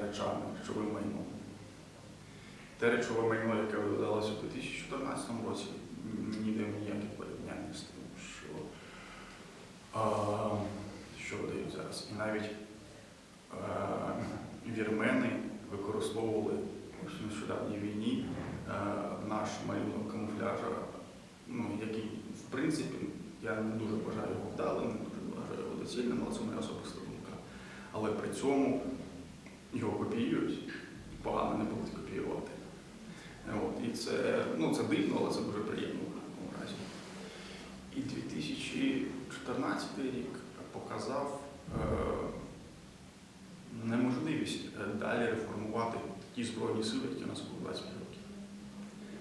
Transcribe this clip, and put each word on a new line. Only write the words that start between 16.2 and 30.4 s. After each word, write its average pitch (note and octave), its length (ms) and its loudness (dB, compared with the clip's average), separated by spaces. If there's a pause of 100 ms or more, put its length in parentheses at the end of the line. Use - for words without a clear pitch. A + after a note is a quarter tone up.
ось - 60 -4
в - 140 -4
нещодавній - 520 0
війні, G#2 480 2 (420)
е, G2 40 -2 (560)
наш G#2+ 200 2 (200)
малюнок - 440 0
камуфляжа, G#2+ 560 0 (760)
ну, A#2+ 180 0 (160)
який, A2 300 -2 (360)
в - 40 -10
принципі, C3+ 460 2 (460)
я A2 120 0
не A2 220 2
дуже G#2+ 180 2
вважаю - 340 0
його - 260 0
вдалим, - 320 2
не A#2 60 2
дуже - 480 -4
вважаю - 260 -2
його - 160 -2
доцільним, - 440 2
але - 100 0
це - 80 0
моя - 140 0
особиста - 400 -4
думка. - 340 -6 (600)
Але G#2+ 180 2
при - 240 2
цьому C3+ 480 6 (920)
його - 260 2
копіюють, - 600 4 (540)